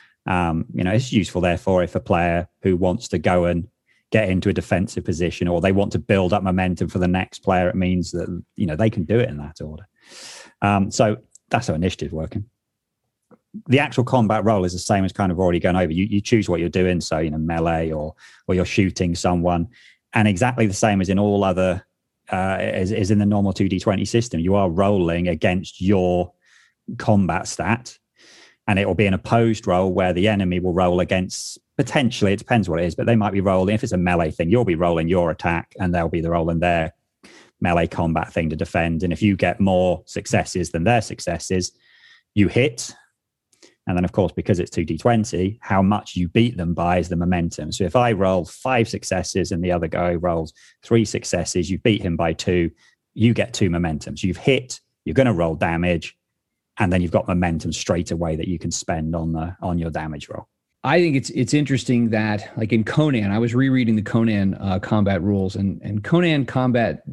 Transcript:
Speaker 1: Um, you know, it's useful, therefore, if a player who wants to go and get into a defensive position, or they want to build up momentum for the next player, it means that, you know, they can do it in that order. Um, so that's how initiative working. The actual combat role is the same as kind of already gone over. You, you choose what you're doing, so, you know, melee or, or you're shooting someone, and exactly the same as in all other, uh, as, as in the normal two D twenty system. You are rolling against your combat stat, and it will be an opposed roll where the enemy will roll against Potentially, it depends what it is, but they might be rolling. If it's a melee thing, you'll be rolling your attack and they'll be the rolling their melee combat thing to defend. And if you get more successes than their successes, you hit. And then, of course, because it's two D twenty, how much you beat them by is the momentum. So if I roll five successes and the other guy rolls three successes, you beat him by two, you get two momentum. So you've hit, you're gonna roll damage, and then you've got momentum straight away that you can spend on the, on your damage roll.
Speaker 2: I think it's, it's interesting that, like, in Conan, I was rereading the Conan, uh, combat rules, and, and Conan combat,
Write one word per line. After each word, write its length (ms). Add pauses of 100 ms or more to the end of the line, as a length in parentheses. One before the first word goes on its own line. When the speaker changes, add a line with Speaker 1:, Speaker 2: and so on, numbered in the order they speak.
(260)
Speaker 1:
Um, 480
you 100
know, 80
it's 220
useful, 260
therefore, 420
if 120
a 60
player 460 (160)
who 140
wants 320
to 100
go 280
and 200 (460)
get 160
into 220
a 20
defensive 520
position, 440
or 140
they 100
want 200
to 60
build 360
up 80
momentum 460
for 100
the 100
next 300
player, 320
it 40
means 360
that, 180 (280)
you 100
know, 100
they 140
can 140
do 140
it 120
in 80
that 240
order. 260 (720)
Um, 300
so 260 (320)
that's 200
how 60
initiative 380
working. 320 (1200)
The 100
actual 260
combat 400
role 200
is 100
the 40
same 280
as 80
kind 180
of 80
already 180
gone 180
over. 140
You, 140
you 160
choose 260
what 140
you're 80
doing, 320
so, 180
you 120
know, 80
melee 520
or, 240 (320)
or 80
you're 120
shooting 480
someone, 520 (460)
and 160
exactly 380
the 80
same 260
as 80
in 100
all 240
other, 400 (480)
uh, 300
as, 320
as 180
in 80
the 60
normal 300
two 120
D 140
twenty 240
system. 360
You 160
are 120
rolling 580
against 540
your 540 (640)
combat 500
stat, 500 (680)
and 100
it 80
will 80
be 120
an 80
opposed 520
roll 240
where 220
the 160
enemy 320
will 140
roll 260
against 580 (180)
Potentially, 560
it 60
depends 300
what 120
it 60
is, 80
but 100
they 120
might 160
be 100
rolling. 320
If 80
it's 100
a 60
melee 320
thing, 180
you'll 160
be 100
rolling 340
your 220
attack 480
and 160
they'll 140
be 140
the 80
rolling 300
their 340 (680)
melee 260
combat 460
thing 180
to 60
defend. 460
And 100
if 80
you 160
get 240
more 460
successes 640
than 140
their 180
successes, 680 (640)
you 140
hit. 460 (920)
And 100
then, 80
of 80
course, 200
because 260
it's 120
two 140
D 140
twenty, 640
how 220
much 340
you 120
beat 280
them 180
by 240
is 100
the 80
momentum. 560
So 120
if 100
I 180
roll 320
five 440
successes 640
and 100
the 100
other 140
guy 280
rolls 380 (300)
three 220
successes, 640
you 80
beat 240
him 140
by 160
two, 380 (440)
you 180
get 220
two 160
momentum. 460
So 100
you've 120
hit, 420 (240)
you're 100
gonna 180
roll 220
damage, 640 (600)
and 140
then 80
you've 100
got 180
momentum 440
straight 380
away 260
that 120
you 100
can 120
spend 440
on 180
the, 300
on 160
your 120
damage 380
roll. 200 (360)
Speaker 2:
I 160
think 160
it's, 140
it's 220
interesting 580
that, 460
like, 160
in 120
Conan, 480
I 80
was 160
rereading 400
the 60
Conan, 520
uh, 240
combat 420
rules, 360
and, 260
and 220
Conan 420
combat, 560 (100)